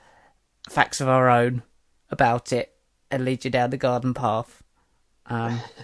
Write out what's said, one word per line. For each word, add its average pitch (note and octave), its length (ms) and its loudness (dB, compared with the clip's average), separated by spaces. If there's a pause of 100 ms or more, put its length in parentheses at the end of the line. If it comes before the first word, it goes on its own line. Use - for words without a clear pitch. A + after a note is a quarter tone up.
(720)
facts - 300 0
of C3+ 80 -2
our C3 200 4
own A#2+ 340 2 (480)
about A#2+ 420 0
it - 240 -4 (340)
and C3 140 -2
lead B2+ 180 -2
you B2+ 80 -6
down B2 200 2
the C#3 80 -4
garden B2 340 0
path. A#2 500 -4 (640)
Um, A#2 320 -4 (240)